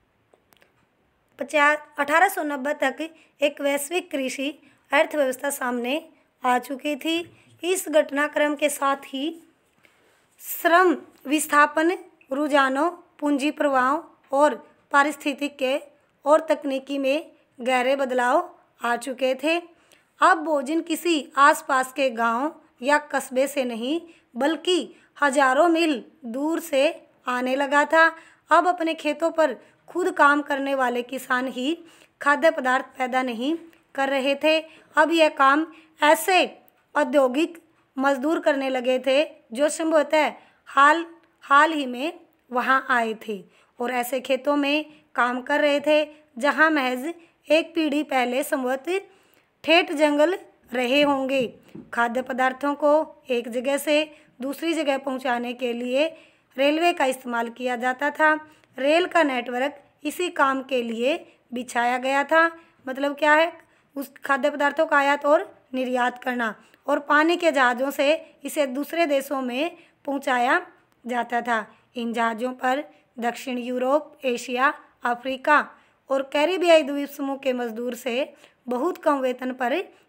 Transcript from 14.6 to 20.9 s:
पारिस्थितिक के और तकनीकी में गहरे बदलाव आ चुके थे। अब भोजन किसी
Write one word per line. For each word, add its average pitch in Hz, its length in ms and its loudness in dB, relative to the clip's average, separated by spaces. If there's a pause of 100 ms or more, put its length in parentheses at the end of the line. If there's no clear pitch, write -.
पारिस्थितिक 285 680 0
के 262 180 -2 (480)
और 311 240 4
तकनीकी 277 500 -4
में 277 320 -2 (280)
गहरे 254 380 0
बदलाव 262 520 0 (320)
आ 240 180 -2
चुके 262 360 -4
थे। 320 240 0 (600)
अब 330 240 4
भोजन 302 380 0
किसी 330 560 -2